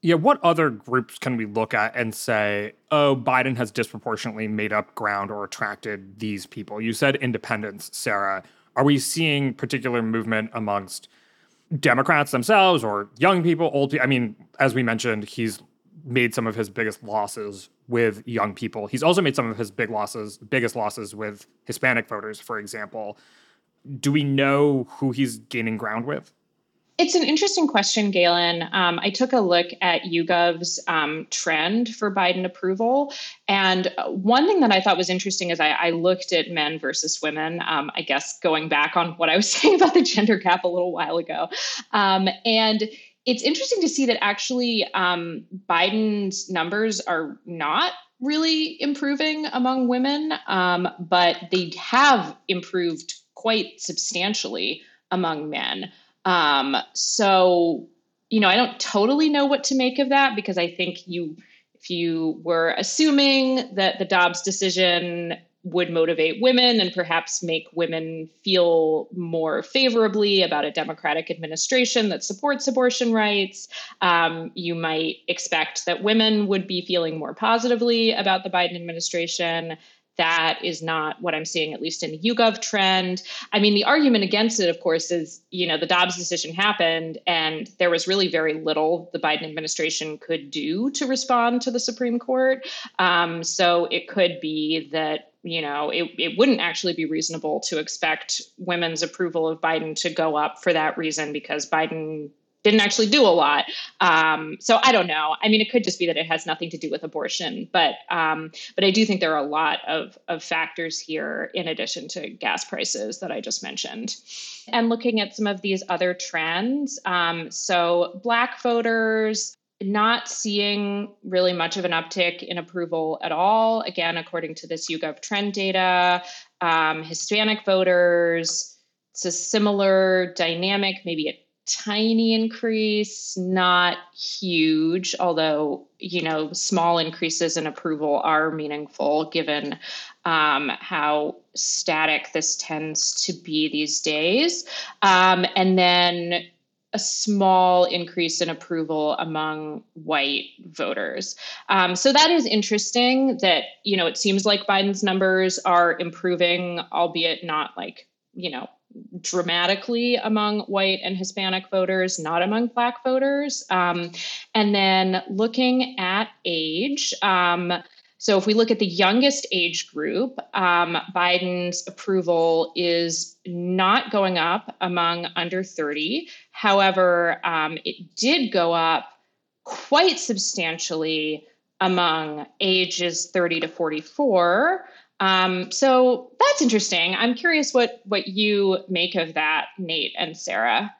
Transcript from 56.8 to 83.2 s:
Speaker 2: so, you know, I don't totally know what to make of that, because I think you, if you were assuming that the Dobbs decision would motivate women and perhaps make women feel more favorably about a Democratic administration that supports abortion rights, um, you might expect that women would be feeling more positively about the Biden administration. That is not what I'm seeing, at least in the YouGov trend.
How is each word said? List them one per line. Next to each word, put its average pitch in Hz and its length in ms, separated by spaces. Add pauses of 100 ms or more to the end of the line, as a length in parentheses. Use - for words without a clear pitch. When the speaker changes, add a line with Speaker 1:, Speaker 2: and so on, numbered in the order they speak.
Speaker 2:
so, 180 960 (400)
you 220 100
know, 202 80
I 185 80
don't 233 240
totally 269 480
know 285 180
what 277 200
to 269 100
make 254 240
of 277 80
that, 269 300
because 190 200
I 170 140
think 175 340
you, 170 300 (380)
if - 160
you 165 560
were 165 320
assuming 269 1000
that 190 240
the 190 60
Dobbs 175 360
decision 175 920 (300)
would 175 280
motivate 160 500
women 247 380
and 180 140
perhaps 165 500
make 165 300
women 160 560 (120)
feel 165 720
more 165 500
favorably 214 800
about 156 200
a 147 80
Democratic 156 580
administration 208 800
that 180 160
supports 285 460
abortion 247 420
rights, 208 560 (320)
um, 165 560
you 170 200
might 160 420 (100)
expect - 580
that 175 180
women 214 440
would 190 200
be 180 180
feeling 165 340
more 151 140
positively 226 800
about 190 320
the 190 40
Biden 180 280
administration. 170 960 (420)
That 165 460
is 160 200
not 160 400
what 170 100
I'm 156 100
seeing, 156 300
at - 80
least 160 220
in 156 80
the 156 80
YouGov 220 420
trend. 185 640 (280)